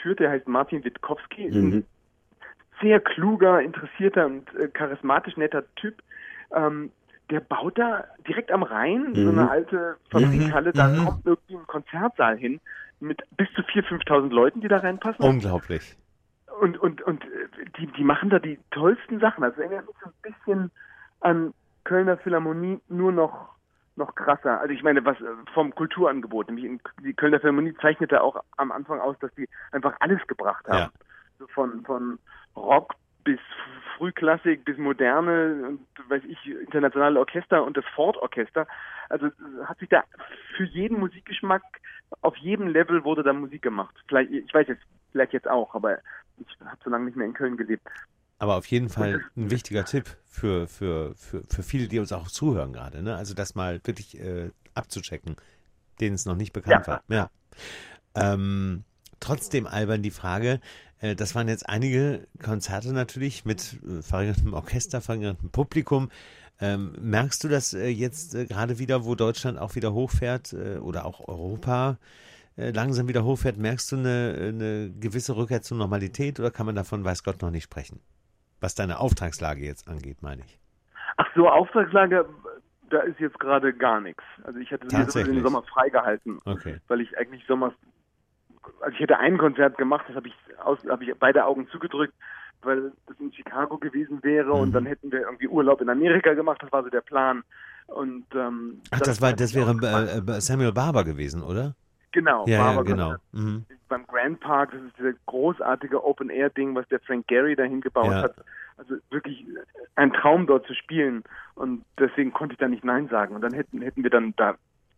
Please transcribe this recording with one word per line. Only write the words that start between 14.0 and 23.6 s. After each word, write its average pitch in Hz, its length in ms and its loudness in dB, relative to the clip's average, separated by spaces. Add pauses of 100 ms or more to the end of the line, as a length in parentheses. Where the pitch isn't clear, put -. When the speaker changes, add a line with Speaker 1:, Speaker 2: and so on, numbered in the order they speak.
Speaker 1:
Leuten, 123 280 6
die 214 60 -4
da 202 120 6
reinpassen. 190 460 -2
Speaker 2:
Unglaublich. 98 720 2 (640)
Speaker 1:
Und, 175 180 2
und, 156 240 -2
und, 160 200 -4
äh, - 40 -16 (520)
die, 165 80 -8
die 143 160 -4
machen 147 280 4
da 185 100 6
die 151 180 -8 (140)
tollsten 208 480 2
Sachen. 220 240 2
Also 120 160 0
erinnert 185 260 -6
mich - 160 -18
so 180 80 -18
ein - 220 -18
bisschen 190 380 -2 (500)
an 170 340 2 (300)
Kölner 185 320 4
Philharmonie, 175 720 -2
nur 180 240 2
noch, - 420 0 (400)